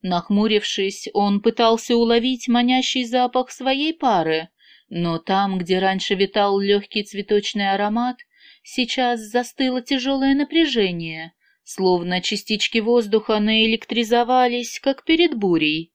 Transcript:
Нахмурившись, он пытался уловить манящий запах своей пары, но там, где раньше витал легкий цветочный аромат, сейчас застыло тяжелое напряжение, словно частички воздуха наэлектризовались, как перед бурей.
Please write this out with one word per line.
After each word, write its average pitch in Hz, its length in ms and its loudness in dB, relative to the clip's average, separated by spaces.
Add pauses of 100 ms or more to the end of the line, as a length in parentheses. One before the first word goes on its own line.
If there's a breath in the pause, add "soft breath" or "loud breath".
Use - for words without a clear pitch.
Нахмурившись, 202 1120 -2
он 202 260 2
пытался 226 540 2
уловить 233 540 0
манящий 247 560 0
запах 247 480 -2
своей 277 420 -2
пары, 170 540 0 (400 soft breath)
но 170 300 -2
там, 190 380 -2
где 185 220 0
раньше 190 380 0
витал 196 420 0
легкий 202 460 -2
цветочный 202 680 -2
аромат, 214 440 -2 (480 soft breath)
сейчас 240 560 -2
застыло 247 600 -2
тяжелое 269 520 0
напряжение, 190 960 -2 (300)
словно 180 580 0
частички - 580 -4
воздуха 220 600 2
наэлектризовались, 233 1400 0
как - 240 -2
перед 320 340 2
бурей. 165 560 0